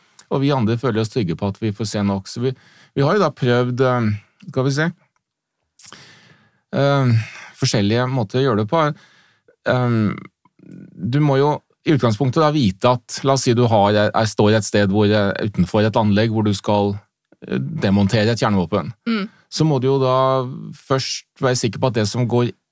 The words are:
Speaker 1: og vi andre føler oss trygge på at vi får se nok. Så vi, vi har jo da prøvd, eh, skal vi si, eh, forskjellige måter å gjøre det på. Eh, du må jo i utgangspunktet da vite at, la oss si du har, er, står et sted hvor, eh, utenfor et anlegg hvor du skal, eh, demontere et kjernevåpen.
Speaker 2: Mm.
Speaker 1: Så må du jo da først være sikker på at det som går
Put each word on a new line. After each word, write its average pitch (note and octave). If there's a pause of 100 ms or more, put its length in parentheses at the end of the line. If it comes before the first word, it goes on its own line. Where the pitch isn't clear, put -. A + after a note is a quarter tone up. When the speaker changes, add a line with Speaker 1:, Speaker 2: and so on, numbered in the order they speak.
(300)
Speaker 1:
og C#3
vi C#3
andre A#2
føler A#2
oss A2
trygge F2
på G2+
at F#2+
vi G#2+
får G#2+
se G#2
nok. G2
Så -
vi, B2+ (420)
vi C#3
har D#3
jo G#3+
da D#3+
prøvd, B2
eh, B2 (360)
skal C3
vi C#3
si, D#3 (1800)
eh, C3+ (460)
forskjellige A#2+
måter B2+
å C3+
gjøre A2
det G2+
på. E3 (840)
Eh, A#2+ (960)
du C#3
må C#3
jo D3 (320)
i D#3+
utgangspunktet B2+
da D3+
vite B2
at, -
la C#3
oss C3
si B2
du B2
har, G#2+
er, G#2+
står G#2+
et G#2
sted G#2
hvor, G#2
eh, G#2 (160)
utenfor G#2
et A2
anlegg G#2+
hvor A2
du G#2
skal, G2+ (520)
eh, -
demontere G#2
et A#2
kjernevåpen. G2 (160)
Speaker 2:
Mm. A3 (220)
Speaker 1:
Så -
må C#3+
du C3
jo C#3
da C3 (280)
først - (160)
være B2+
sikker G#2+
på C3
at A2
det A2
som A#2+
går A#2+ (200)